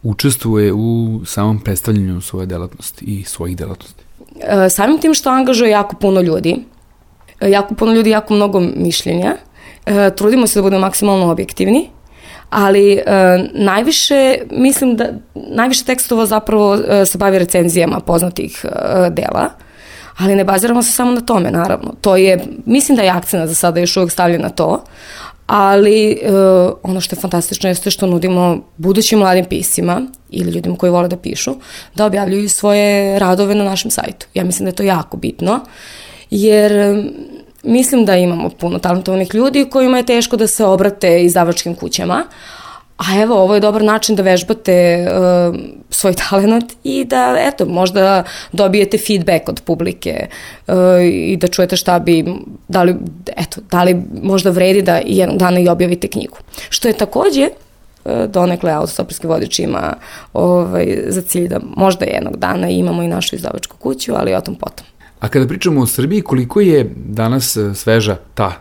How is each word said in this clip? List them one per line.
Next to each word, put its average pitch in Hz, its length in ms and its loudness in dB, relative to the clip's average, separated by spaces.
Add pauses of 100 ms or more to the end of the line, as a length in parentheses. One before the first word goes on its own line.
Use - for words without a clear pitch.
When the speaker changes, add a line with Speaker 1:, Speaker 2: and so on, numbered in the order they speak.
Speaker 1:
učestvuje 107 680 0
u 113 520 -2
samom 104 340 -2
predstavljanju 98 640 -2
svoje 92 240 -8
delatnosti - 600 -12
i 98 180 -6
svojih 87 340 -10
delatnosti? - 460 -14 (360)
Speaker 2:
E, 190 300 2
samim 240 280 2
tim 311 160 2
što 285 160 -2
angažuje 254 420 2
jako 202 240 0
puno 190 260 2
ljudi, 170 340 0 (840)
e, 202 100 0
jako 202 260 0
puno 226 180 0
ljudi, 220 160 4
jako 214 240 0
mnogo 202 260 2
mišljenja, 175 760 -2 (500)
e, 202 300 2
trudimo 220 320 2
se - 120 0
da 190 40 0
budemo 190 180 2
maksimalno 190 500 0
objektivni, 190 580 0 (600)
ali, 202 440 4
e, 196 80 0 (520)
najviše, 262 840 2 (140)
mislim 262 440 2
da, 214 140 -2 (260)
najviše 247 500 -2
tekstova 247 400 0
zapravo, 214 500 2
e, 202 300 2
se 185 120 -4
bavi 190 220 2
recenzijama 170 600 0
poznatih, - 680 -4
e, - 440 0
dela, - 400 -2 (680)
ali 190 180 2
ne 196 80 2
baziramo 226 400 0
se 247 80 0
samo 247 200 0
na 240 100 -2
tome, 208 300 0
naravno. - 500 -2
To 190 140 4
je, 185 300 4 (200)
mislim 277 300 4
da 226 60 2
je 190 80 2
akcena 175 380 -2
za 165 60 -6
sada 170 260 0
još 175 180 0
uvek 170 140 0
stavljen 170 300 0
na - 80 -4
to, 170 340 -2 (640)
ali, 208 640 4
e, 214 60 -2 (680)
ono 185 180 -2
što - 140 -6
je - 60 -10
fantastično 180 480 -2
jeste 180 220 -2
što 190 160 -2
nudimo 180 520 2 (180)
budućim 202 420 2
mladim 185 260 4
piscima 175 560 -4 (280)
ili 175 220 -4
ljudima 175 240 -4
koji 180 160 0
vole 175 160 2
da 175 100 -4
pišu, - 380 -6 (400)
da 214 100 0
objavljuju 202 440 -2
svoje 202 680 2
radove 196 360 2
na 208 80 2
našem 190 280 -4
sajtu. - 420 -8
Ja 185 100 -2
mislim 185 220 -4
da 185 40 -2
je 180 60 -8
to 104 80 -4
jako 101 340 -2
bitno, 190 420 -4 (680)
jer, 208 420 4
e, 202 320 2 (600)
mislim 247 420 2
da 190 100 4
imamo 175 340 0
puno 175 300 -6
talentovanih 185 560 -2
ljudi 269 340 2
kojima 254 280 2
je 240 80 0
teško 233 320 0
da 220 100 2
se 214 180 0
obrate 190 580 2
izdavačkim 175 520 0
kućama, 180 480 -4 (760)
a 190 240 0
evo, 226 220 2
ovo 190 100 4
je 208 60 4
dobar 208 240 2
način 214 320 0
da 190 80 0
vežbate, 185 500 0
e, 175 340 2 (840)
svoj 190 240 0
talenat 208 500 2 (200)
i 269 220 -2
da, 254 340 0
eto, 277 260 0
možda 190 580 2 (280)
dobijete 196 460 2
feedback 175 520 0
od - 160 -8
publike, 170 640 -4 (400)
e, - 60 -2 (340)
i 92 300 0
da 175 100 0
čujete 180 300 0
šta 175 220 0
bi, 165 260 2 (420)
da 185 160 0
li, 180 120 2 (420)
eto, - 240 -10 (100)
da 175 120 2
li 175 200 2 (200)
možda 190 260 0
vredi 185 320 2
da 175 240 0
jednog 185 320 0
dana 180 220 2
i 180 80 4
objavite 175 400 0
knjigu. - 300 -10 (320)
Što - 180 -2
je 220 60 2
takođe, 277 560 0 (560)
e, - 220 -4
donekle 180 440 0
autostoperski 160 560 -6
vodič - 320 -2
ima, - 340 -4 (400)
ovaj, 180 640 0 (100)
za 185 140 -4
cilj 180 260 -4
da 175 120 -4 (160)
možda 190 300 0
jednog - 320 -6
dana 180 320 -2
imamo 175 340 -2
i 170 40 -2
našu 175 280 -4
izdavačku - 420 -10
kuću, 135 380 -6
ali 92 200 0
o 87 60 -2
tom - 140 -10
potom. - 300 -12 (360)
Speaker 1:
A 110 80 -4
kada 131 180 2
pričamo 139 340 0
o 120 40 2
Srbiji, 156 360 -2
koliko 127 400 0
je 156 340 2
danas, 113 600 -4
e, 101 180 -2
sveža 107 400 0 (180)
ta 98 280 -2